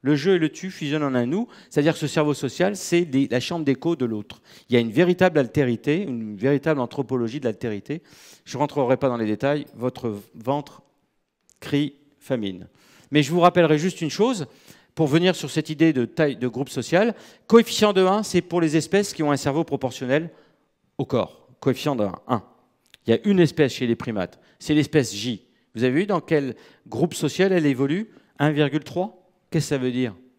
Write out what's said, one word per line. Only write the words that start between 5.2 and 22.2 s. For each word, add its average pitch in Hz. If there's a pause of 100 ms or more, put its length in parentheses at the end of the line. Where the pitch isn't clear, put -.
altérité, 135
une 113
véritable 143
anthropologie 123
de 127
l'altérité. 110 (420)
Je -
ne 127
rentrerai 135
pas 135
dans 123
les 113
détails, 135
votre 117 (220)
ventre 139 (760)
crie - (260)
famine. 98 (420)
Mais 147
je 135
vous 175
rappellerai 170
juste 175
une 151
chose, 208 (480)
pour 160
venir 170
sur 147
cette 151
idée 156
de 127
taille 143
de 127
groupe 123
social, 180 (360)
coefficient 214
de 190
un, 196
c'est 180
pour 175
les 160
espèces 190
qui 160
ont 147
un 139
cerveau 147
proportionnel 135 (680)
au 117
corps. - (100)
Coefficient 135
de 107
un, 98 (140)